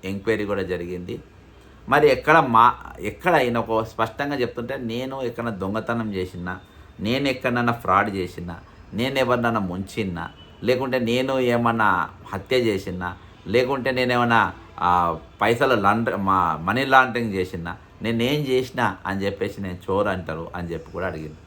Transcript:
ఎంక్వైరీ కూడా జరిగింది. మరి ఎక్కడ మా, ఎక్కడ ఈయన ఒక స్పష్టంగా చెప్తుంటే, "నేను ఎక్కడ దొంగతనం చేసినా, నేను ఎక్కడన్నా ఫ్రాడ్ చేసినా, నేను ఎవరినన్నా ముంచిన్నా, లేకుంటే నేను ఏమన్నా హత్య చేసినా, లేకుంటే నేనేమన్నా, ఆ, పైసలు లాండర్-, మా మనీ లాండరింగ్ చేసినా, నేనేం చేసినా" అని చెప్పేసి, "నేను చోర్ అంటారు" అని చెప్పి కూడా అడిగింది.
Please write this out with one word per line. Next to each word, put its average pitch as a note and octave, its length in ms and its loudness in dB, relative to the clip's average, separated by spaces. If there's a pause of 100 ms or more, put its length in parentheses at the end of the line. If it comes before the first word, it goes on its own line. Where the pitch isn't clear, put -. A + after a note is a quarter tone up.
ఎంక్వైరీ G2+ 400 -2
కూడా G2+ 180 -2
జరిగింది. F2 580 -6 (680)
మరి D3 200 6
ఎక్కడ D3+ 300 6
మా, A#2+ 360 6 (240)
ఎక్కడ E3 360 0
ఈయన B2 220 2
ఒక A2+ 260 0
స్పష్టంగా C#3+ 520 -4
చెప్తుంటే, B2 420 -6
"నేను B2+ 440 -6
ఎక్కడ A#2 280 -4
దొంగతనం A2 640 -4
చేసినా, F2+ 460 -6 (400)
నేను B2+ 280 -2
ఎక్కడన్నా A#2+ 460 0
ఫ్రాడ్ G2+ 420 2
చేసినా, F2 400 -6 (380)
నేను C3+ 260 0
ఎవరినన్నా A#2+ 400 2
ముంచిన్నా, F#2 720 -4 (340)
లేకుంటే C3 360 2
నేను B2+ 400 0
ఏమన్నా A#2 680 2 (240)
హత్య G2+ 240 -2
చేసినా, F#2+ 600 -2 (300)
లేకుంటే B2+ 440 2
నేనేమన్నా, A#2+ 640 2 (260)
ఆ, F2 380 2 (240)
పైసలు A#2+ 400 2
లాండర్-, G#2 360 2
మా F#2 440 2
మనీ A2 240 0
లాండరింగ్ A#2+ 480 4
చేసినా, F2+ 440 -4 (240)
నేనేం A#2 400 0
చేసినా" B2+ 640 0
అని F#2+ 200 -2
చెప్పేసి, G2+ 360 -4
"నేను F#2 160 -6 (120)
చోర్ G2+ 180 2
అంటారు" E2 480 -6
అని F2 120 -6
చెప్పి E2 240 -8
కూడా F#2 160 -6
అడిగింది. D#2 400 -10